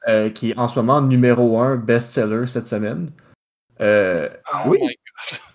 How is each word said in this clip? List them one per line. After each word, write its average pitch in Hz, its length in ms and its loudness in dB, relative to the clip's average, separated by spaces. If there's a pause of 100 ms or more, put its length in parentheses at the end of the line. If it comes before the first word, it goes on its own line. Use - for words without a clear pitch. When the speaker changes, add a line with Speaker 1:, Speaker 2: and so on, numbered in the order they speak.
Speaker 1:
euh, 110 240 2
qui 110 200 -6
est 110 80 -6
en 120 100 0
ce 127 100 -6
moment 127 220 2
numéro 123 600 4
un 131 160 0
best-seller 117 680 -2
cette 120 200 -6
semaine. 120 440 -6 (720)
Euh, 95 480 2 (240)
Speaker 2:
Oh - 180 -2
Speaker 3:
Oui. 392 100 4
Speaker 2:
my 349 60 0
God. - 540 -12 (140)